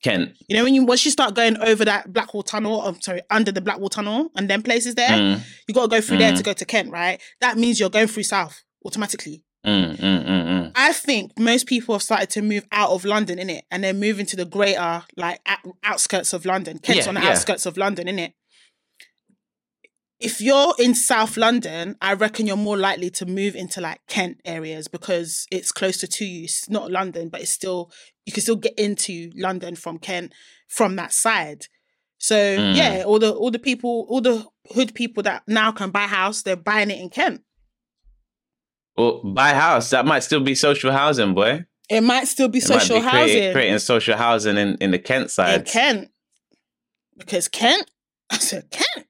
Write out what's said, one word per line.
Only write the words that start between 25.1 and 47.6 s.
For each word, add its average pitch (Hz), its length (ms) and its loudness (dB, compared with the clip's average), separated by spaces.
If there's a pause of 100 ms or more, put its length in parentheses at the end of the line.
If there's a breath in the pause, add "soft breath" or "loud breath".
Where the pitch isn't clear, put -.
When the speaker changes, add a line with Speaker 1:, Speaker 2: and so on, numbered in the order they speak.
Speaker 2:
it's 180 200 -4
closer 190 360 -4
to - 180 -6
you. 175 200 -10
It's - 240 -6
not 190 200 -4
London, 175 400 -4
but - 120 -12
it's - 100 -6
still 180 400 -6 (360 soft breath)
you 202 60 -14
can 208 100 -2
still 226 140 0
get 220 200 -4
into 185 580 -4
London 180 400 -6
from 170 220 -12
Kent, 175 360 -8 (340 soft breath)
from 190 300 0
that 170 160 -6
side. 160 520 -2 (540)
So, - 160 0
Speaker 1:
Mm. 202 400 4
Speaker 2:
yeah, 196 300 2
all 208 140 4
the, 220 140 4
all 240 180 -2
the 233 80 -4
people, 240 500 -4
all 254 120 0
the 226 240 2 (300)
hood 254 180 0
people 233 300 -4
that 208 240 -4
now 214 240 2
can 208 200 -6
buy 202 120 0
a 202 40 -2
house, 202 360 -2
they're 190 140 -2
buying 208 340 0
it 180 80 -8
in 175 100 -12
Kent. 285 320 -2 (1600)
Speaker 1:
Well, 113 260 2
buy 117 280 4
a 143 40 4
house, 143 360 2
that 131 140 2
might 147 180 4
still 139 180 0
be 131 140 0
social 143 360 2
housing, 135 420 2
boy. 117 320 2 (240)
Speaker 2:
It 220 120 2
might 247 260 2
still 262 220 2
be 254 100 0
Speaker 1:
It - 100 -2
might 240 120 6
Speaker 2:
social 214 180 4
Speaker 1:
be 233 80 0
creating, 233 360 6
Speaker 2:
housing. 190 100 -2
Speaker 1:
creating 107 260 4
social 113 380 2
housing 110 400 4
in, 101 240 2
in 95 100 2
the 90 80 2
Kent 127 240 0
Speaker 2:
In - 60 -8
Speaker 1:
side. 85 380 2
Speaker 2:
Kent. 226 420 0 (1080)
Because - 300 -4
Kent, 285 420 2 (200)